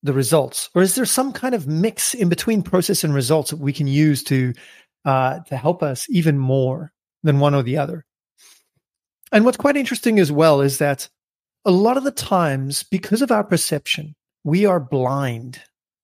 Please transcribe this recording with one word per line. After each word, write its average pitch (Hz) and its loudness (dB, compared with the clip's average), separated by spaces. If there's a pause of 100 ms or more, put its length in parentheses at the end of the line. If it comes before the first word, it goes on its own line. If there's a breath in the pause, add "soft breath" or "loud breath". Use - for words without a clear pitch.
the 139 -2
results? 131 0
Or 180 4
is 185 2
there 254 0
some 262 -2
kind 254 -6
of 160 -4
mix 180 -2
in 214 0
between 185 0
process 185 -2
and 151 0
results 139 0
that 156 -8
we 143 -2
can 143 -4
use 143 2
to, 127 -2 (540 loud breath)
uh, 135 0
to - -12
help 165 -2
us 139 -4
even 160 2
more 131 -2 (300)
than 143 2
one 143 2
or 139 0
the 127 -4
other? 156 -6 (1300 soft breath)
And 220 6
what's 247 4
quite 285 2
interesting 240 0
as 156 4
well 147 6
is 139 0
that 143 -2 (580)
a 202 4
lot 220 4
of 262 -2
the 277 -2
times, 143 -2
because 196 -2
of 269 0
our 214 2
perception, 156 -4 (280)
we 175 2
are 180 4
blind 127 -4 (420)